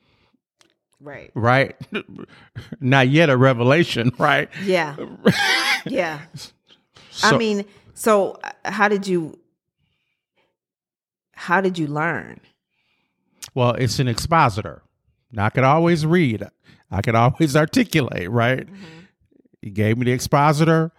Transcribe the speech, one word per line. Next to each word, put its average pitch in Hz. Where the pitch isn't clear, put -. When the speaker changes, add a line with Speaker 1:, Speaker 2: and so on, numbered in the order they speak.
Speaker 1:
Right. 139
Speaker 2:
Right? 123
<laughs> -
Not 131
yet 151
a 131
revelation, 123
right? 147
Speaker 1:
Yeah. 165
Speaker 2:
<laughs> -
Speaker 1:
Yeah. 165
Speaker 2:
So -
Speaker 1:
I -
mean, 208
so, 208
uh, -
how 208
did 202
you, 175
how 180
did 185
you 156
learn? 143
Speaker 2:
Well, 123
it's 113
an 127
expositor. 117
Now, 104
I 110
could 127
always 160
read. 151
I 98
could 110
always 135
<laughs> 151
articulate, 156
right? 120
Speaker 1:
Mm-hmm. -
Speaker 2:
He 110
gave 107
me 123
the 123
expositor, 156